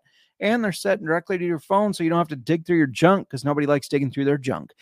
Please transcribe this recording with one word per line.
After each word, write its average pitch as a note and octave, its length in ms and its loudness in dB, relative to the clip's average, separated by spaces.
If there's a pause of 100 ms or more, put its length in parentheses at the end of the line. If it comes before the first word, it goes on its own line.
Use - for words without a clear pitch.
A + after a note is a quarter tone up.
(420)
And A3 200 0
they're G3+ 120 -2
set G3 280 -2
directly E3+ 360 -2
to F3 80 -4
your E3+ 140 -2
phone, G3+ 340 0
so F3 100 -6
you D#3+ 60 2
don't E3+ 100 2
have E3+ 80 0
to D#3 80 -8
dig D#3+ 300 -2
through F3 100 0
your D#3 120 4
junk, E3 420 2
'cause C3 160 -6
nobody C#3+ 200 0
likes C#3+ 220 2
digging C#3 240 0
through C#3 140 -2
their C#3+ 120 2
junk. A2+ 440 -6